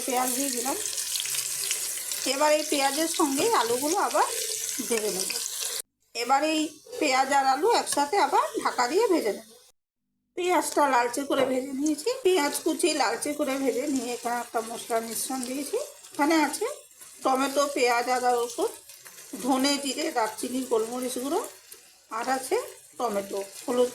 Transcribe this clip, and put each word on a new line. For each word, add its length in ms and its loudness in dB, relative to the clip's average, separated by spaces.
পেঁয়াজ 320 0
দিয়ে 180 -2
দিলাম। 220 -2
এবার 160 2
এই 120 -4
পেঁয়াজের 460 0
সঙ্গে 280 2
আলুগুলো 360 0
আবার 200 2
ভেজে 280 0
নেব। 140 -4
এবার 200 2
এই 60 2
পেঁয়াজ 380 2
আর 160 4
আলু 140 2
একসাথে 340 0
আবার 180 4
ঢাকা 280 0
দিয়ে 220 4
ভেজে 240 2
নেব। 120 -16
পেঁয়াজটা 480 2
লালচে 360 2
করে 220 2
ভেজে 300 -2
নিয়েছি, 280 0
পেঁয়াজ 300 4
কুচি 260 2
লালচে 380 0
করে 140 0
ভেজে 200 0
নিয়ে 200 -2
এখানে 280 -4
একটা 240 -4
মশলার 400 -4
মিশ্রণ 320 -4
দিয়েছি। 280 -4
এখানে 220 4
আছে 180 -4
টমেটো, 400 2
পেঁয়াজ, 320 2
আদা, 180 2
রসুন, 360 -2
ধনে, 280 2
জিরে, 220 -4
দারচিনি, 420 -2
গোলমরিচ 520 -2
গুঁড়ো, 180 0
আর 100 -4
আছে 200 -2
টমেটো, 420 -2
হলুদ 320 2